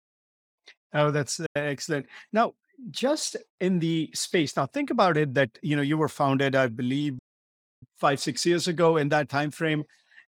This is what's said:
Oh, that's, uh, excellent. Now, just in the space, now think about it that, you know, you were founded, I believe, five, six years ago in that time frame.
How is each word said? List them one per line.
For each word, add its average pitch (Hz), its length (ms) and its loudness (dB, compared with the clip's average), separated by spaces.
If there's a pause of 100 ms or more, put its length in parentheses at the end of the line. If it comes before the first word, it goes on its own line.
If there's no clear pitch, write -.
(920)
Oh, 151 180 2
that's, 147 300 -4
uh, 160 140 -8
excellent. 147 520 -4 (260)
Now, 214 200 2 (380)
just 277 460 -2 (220)
in 185 200 2
the 165 360 0
space, - 420 -2
now 143 100 0
think 277 240 -4
about 196 260 4
it 151 180 0
that, 135 160 2 (120)
you 151 140 0
know, 143 60 0
you 143 140 0
were 151 120 2
founded, 135 460 2
I 131 120 4
believe, 127 520 -4 (800)
five, 147 220 2
six - 240 -4
years 175 240 2
ago 165 300 4
in 143 120 0
that 151 180 2
time 147 220 -2
frame. 156 340 -2 (440)